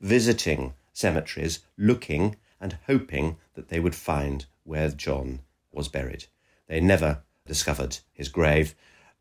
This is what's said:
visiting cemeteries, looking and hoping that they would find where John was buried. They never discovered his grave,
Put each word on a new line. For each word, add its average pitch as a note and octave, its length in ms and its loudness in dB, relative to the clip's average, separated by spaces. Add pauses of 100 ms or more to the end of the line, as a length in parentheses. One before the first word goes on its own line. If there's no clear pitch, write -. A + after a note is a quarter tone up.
visiting G2+ 720 2 (180)
cemeteries, D#2+ 680 -2 (180)
looking G#2 580 2 (240)
and G#2+ 160 -8 (100)
hoping E2 520 0 (160)
that - 140 -16
they E2+ 120 -2
would E2 140 2
find C#2+ 500 -2 (200)
where D#2 260 -2
John C2+ 500 -6 (320)
was D2 160 -6
buried. C2 380 -8 (400)
They D#2+ 140 -2
never D#2+ 420 4 (240)
discovered C2+ 520 -4 (140)
his C#2 160 -10
grave, D#2 460 4 (460)